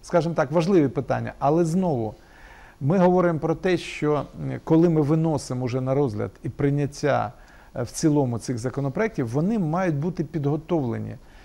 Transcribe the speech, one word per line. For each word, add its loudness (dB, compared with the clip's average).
скажімо 0
так, 0
важливі 4
питання. -4
Але 2
знову, -2
ми 2
говоримо 4
про 0
те, 0
що, -2
м, -6
коли 6
ми 4
виносимо 0
уже -2
на -2
розгляд -2
і -6
прийняття, 0
е, -4
в -6
цілому 0
цих -6
законопроєктів, -4
вони 0
мають 0
бути -4
підготовлені, -2